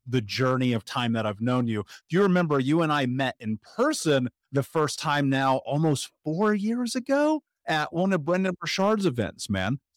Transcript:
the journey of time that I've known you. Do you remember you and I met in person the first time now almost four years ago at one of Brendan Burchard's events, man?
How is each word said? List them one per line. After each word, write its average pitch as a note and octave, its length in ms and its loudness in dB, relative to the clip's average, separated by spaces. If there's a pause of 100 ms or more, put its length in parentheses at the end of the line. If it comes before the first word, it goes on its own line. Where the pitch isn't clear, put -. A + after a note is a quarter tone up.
the B2 160 -2
journey B2+ 520 0
of A2 120 -2
time A#2+ 280 -2
that A2 120 -2
I've G#2 160 -4
known B2 260 0
you. G#2 160 -2 (260)
Do D#3+ 80 0
you G3+ 60 4
remember F3 360 2
you D3 220 2
and D#3 100 0
I D3 140 0
met B2+ 340 -2
in A2 180 -4
person D#3 720 0 (220)
the C3+ 120 -2
first - 360 -2
time C#3+ 300 0
now C3+ 280 2
almost D3 540 0 (140)
four G3 280 0
years A3+ 420 -2
ago D4 460 0 (240)
at D#3 280 -2
one F#3 180 2
of E3 140 0
Brendan F3+ 340 0
Burchard's G3 460 0
events, A#2+ 440 -2
man? G2 300 0 (180)